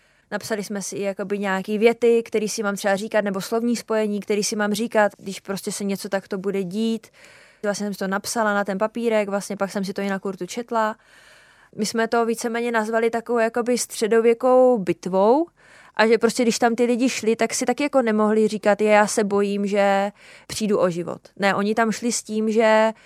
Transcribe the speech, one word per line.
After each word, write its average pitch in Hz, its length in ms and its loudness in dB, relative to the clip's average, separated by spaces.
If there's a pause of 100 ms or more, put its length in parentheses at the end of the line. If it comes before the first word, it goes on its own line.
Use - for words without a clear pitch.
(320)
napsali 208 320 -6
jsme 202 180 -8
si - 140 -10
i - 60 -6
jakoby 196 380 -4
nějaký 196 380 -2
věty, 233 480 4
který 214 240 -4
si 220 140 -6
mám 202 120 -2
třeba 196 200 0
říkat, 214 260 -2
nebo 196 200 -4
slovní 233 340 -2
spojení, 220 440 -2
který 202 240 -2
si 214 120 -4
mám 208 180 0
říkat, 214 440 2
když 202 220 -12
prostě 196 320 -8
se 202 120 -8
něco 196 260 -6
takto 196 280 -4
bude 190 260 -4
dít. 220 440 -4 (560)
Vlastně 202 220 -4
jsem 202 80 -6
si 190 60 -12
to 196 80 -4
napsala 202 460 -2
na 202 100 0
ten 196 140 -4
papírek, 220 520 -2
vlastně 196 280 -6
pak 196 140 -4
jsem 196 140 -4
si 196 80 -6
to 196 80 -6
i 196 80 -4
na 196 100 -4
kurtu 190 260 -8
četla. 226 500 -4 (800)
My 214 100 -2
jsme 226 220 0
to 233 180 0
víceméně 233 460 -2
nazvali 226 380 0
takovou 233 300 -2
jakoby 226 380 0
středověkou 233 1000 4
bitvou 190 720 2 (480)
a 220 120 4
že 226 100 6
prostě 226 260 0
když 226 160 2
tam 233 160 2
ty 240 100 2
lidi 240 240 2
šli, 220 260 0
tak 226 180 -2
si - 120 -4
taky 247 180 -2
jako 269 180 2
nemohli 214 460 2
říkat, 208 340 0
"Je, 214 80 2
já 208 180 6
se 214 160 0
bojím, 202 440 0
že 196 440 2 (360)
přijdu 208 320 -2
o 185 100 2
život." 170 320 -8 (160)
Ne, 196 180 0
oni 208 200 -2
tam 226 160 2
šli 226 200 -4
s - 120 -6
tím, 214 280 -2
že 220 420 4 (120)